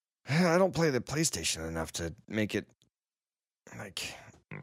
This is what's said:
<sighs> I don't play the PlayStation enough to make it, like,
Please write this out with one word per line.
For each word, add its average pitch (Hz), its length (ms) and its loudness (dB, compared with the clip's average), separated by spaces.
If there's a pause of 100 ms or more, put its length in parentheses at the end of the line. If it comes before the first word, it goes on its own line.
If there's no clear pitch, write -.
(240)
<sighs> - 40 -14
I 165 300 6
don't 190 160 4
play 160 160 4
the 127 100 2
PlayStation 87 680 -2
enough 82 240 -4
to 82 220 -6 (140)
make 107 260 0
it, 104 120 -2 (1120)
like, 101 240 -10 (600)